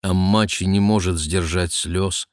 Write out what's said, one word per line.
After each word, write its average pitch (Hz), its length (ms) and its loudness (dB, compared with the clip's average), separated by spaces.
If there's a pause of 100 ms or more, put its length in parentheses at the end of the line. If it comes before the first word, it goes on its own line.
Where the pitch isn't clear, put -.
Аммачи 95 600 0
не 98 160 2
может 98 400 2
сдержать 85 520 -2
слез. 90 600 -4